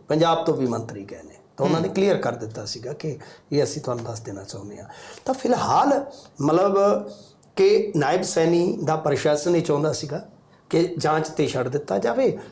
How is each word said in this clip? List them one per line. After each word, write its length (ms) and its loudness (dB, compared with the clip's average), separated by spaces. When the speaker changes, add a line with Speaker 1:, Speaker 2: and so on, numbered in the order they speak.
Speaker 1:
ਪੰਜਾਬ 360 2
ਤੋਂ 100 2
ਵੀ 120 0
ਮੰਤਰੀ 380 -4
ਗਏ 180 -16
ਨੇ, 120 -20
ਤਾਂ 100 0
ਉਹਨਾਂ 140 2
ਨੇ 80 -2
Speaker 2:
ਹੂੰ। 60 -8
Speaker 1:
ਕਲੀਅਰ 220 4
ਕਰ 160 -2
ਦਿੱਤਾ 320 -10
ਸੀਗਾ 280 -10
ਕਿ 260 -8
ਇਹ 100 2
ਅਸੀਂ 200 -4
ਤੁਹਾਨੂੰ 220 -6
ਦੱਸ 160 -10
ਦੇਣਾ 240 -12
ਚਾਹੁੰਦੇ 320 -14
ਹਾਂ। 120 -18
ਤਾਂ 100 -2
ਫਿਲਹਾਲ, 720 2
ਮਤਲਬ 340 4
ਕਿ 400 4
ਨਾਇਬ 260 2
ਸੈਣੀ 600 2
ਦਾ 120 0
ਪ੍ਰਸ਼ਾਸਨ 600 0
ਇਹ 60 2
ਚਾਹੁੰਦਾ 300 0
ਸੀਗਾ 360 -8
ਕਿ 280 2
ਜਾਂਚ 300 0
'ਤੇ 180 0
ਛੱਡ 220 -2
ਦਿੱਤਾ 300 -2
ਜਾਵੇ, 400 0